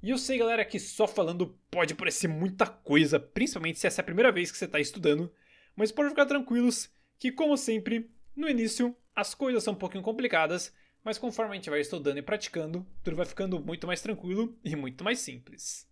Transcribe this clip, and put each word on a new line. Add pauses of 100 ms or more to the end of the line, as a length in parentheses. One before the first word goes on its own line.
E
eu
sei,
galera,
que
só
falando (100)
pode
parecer
muita
coisa,
principalmente
se
essa
é
a
primeira
vez
que
você
tá
estudando, (440)
mas
pode
ficar
tranquilos (280)
que,
como
sempre, (260)
no
início (200)
as
coisas
são
um
pouquinho
complicadas, (300)
mas
conforme
a
gente
vai
estudando
e
praticando, (180)
tudo
vai
ficando
muito
mais
tranquilo
e
muito
mais
simples.